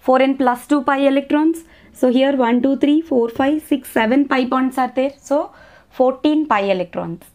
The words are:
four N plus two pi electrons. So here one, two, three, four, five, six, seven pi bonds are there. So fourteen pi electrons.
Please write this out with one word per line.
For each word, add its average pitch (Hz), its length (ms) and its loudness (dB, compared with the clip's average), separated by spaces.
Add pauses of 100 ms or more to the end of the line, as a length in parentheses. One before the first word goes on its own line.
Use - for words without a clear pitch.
four 254 200 2
N 269 160 2
plus 247 300 -2
two 285 160 0
pi 269 160 -2
electrons. 277 640 0 (280)
So - 180 0
here 262 260 2
one, 240 260 0
two, 269 140 0
three, 294 240 4
four, 247 280 -2
five, 285 340 -2
six, - 260 -4
seven 254 380 0
pi 262 200 0
bonds 262 320 -2
are 254 160 -2
there. 269 240 -2
So 320 340 -4 (380)
fourteen 294 560 0
pi 214 160 0
electrons. 175 600 -6 (120)